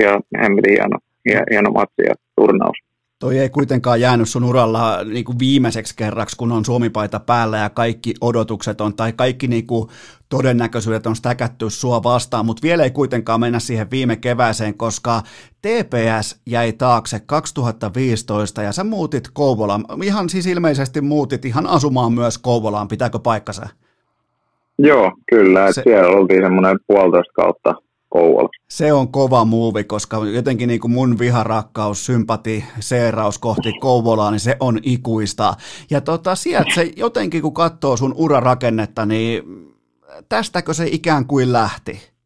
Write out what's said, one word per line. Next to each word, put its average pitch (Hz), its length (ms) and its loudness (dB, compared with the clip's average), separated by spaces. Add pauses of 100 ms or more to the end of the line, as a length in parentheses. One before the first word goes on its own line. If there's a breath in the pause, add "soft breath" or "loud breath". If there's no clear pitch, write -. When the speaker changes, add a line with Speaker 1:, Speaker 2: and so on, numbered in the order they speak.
Speaker 1:
ihan 101 200 4 (200)
hemmetin 101 300 2
hieno, 101 260 2 (320)
hie-, 104 220 2
hieno 104 200 2
matsi 104 360 -2
ja - 60 2 (220)
turnaus. - 420 2 (420)
Speaker 2:
Toi 131 200 -2
ei 131 100 0
kuitenkaan 127 520 0
jäänyt 120 280 2
sun 123 140 -2
uralla 113 600 2
niinku 113 360 -6
viimeiseksi 123 560 0
kerraksi, 107 420 -6
kun 120 140 -2
on 110 140 0
Suomi-paita 113 540 -2
päällä 113 380 0
ja 104 120 -2
kaikki 113 520 -4
odotukset 113 600 -2
on, 104 140 -4
tai 113 180 -4
kaikki 127 340 -2
niinku 113 420 -2 (400 loud breath)
todennäköisyydet 117 800 -2
on 113 80 0
stäkätty 120 540 -4
sua 117 340 -2
vastaan, 120 420 0
mut 113 180 -4
vielä 165 200 2
ei 131 80 0
kuitenkaan 120 480 -2
mennä 120 200 0
siihen 110 320 -6
viime 123 240 0
kevääseen, 117 580 -2
koska 113 480 -4 (400 loud breath)
T - 40 -8 (240)
P - 40 -12 (280)
S - 260 -10
jäi 117 260 0
taakse 120 520 0
kaksituhatta 123 720 -4
viisitoista 110 640 -2
ja 101 100 -4
sä 180 120 -4
muutit 185 400 -4 (100)
Kouvolaan. 110 520 0 (180)
Ihan 196 260 -2
siis 180 180 -4
ilmeisesti 147 540 0
muutit 143 440 -2
ihan 139 220 -2
asumaan 127 460 2
myös 120 240 -2
Kouvolaan, 107 500 -2
pitääkö 117 320 -4
paikkansa? 107 480 -4 (1080)
Speaker 1:
Joo, 135 340 6 (180)
kyllä, 98 380 6
et 92 80 2
Speaker 2:
Se - 80 -6
Speaker 1:
siellä 98 340 6
oltiin 95 260 4
semmonen 95 440 2
puolitoista 92 460 4
kautta - 420 0 (340)
Kouvolassa. - 580 2
Speaker 2:
Se 151 260 0
on 131 140 2
kova 127 380 2
muuvi, 113 380 0
koska 107 340 -6 (160)
jotenkin 123 340 -2
niinku 117 200 -2
mun 120 320 2
viharakkaus, 110 840 -2
sympati, 113 580 -2 (160 loud breath)
seeraus 110 600 -2
kohti 110 400 -4
Kouvolaa, 113 520 2
niin 107 80 -2
se 123 200 -2
on 120 240 0
ikuista. 113 720 -2 (360 loud breath)
Ja 139 120 0
tota, 165 340 -2
sieltä - 400 -2
se 170 200 0
jotenkin, 202 460 -4
kun 160 120 -4
katsoo 160 440 0
sun 131 200 -2
urarakennetta, 123 880 0
niin 113 380 -2 (840)
tästäkö 190 440 -4
se 165 140 -4
ikään 156 380 0
kuin 131 280 2
lähti? 104 480 -2 (240)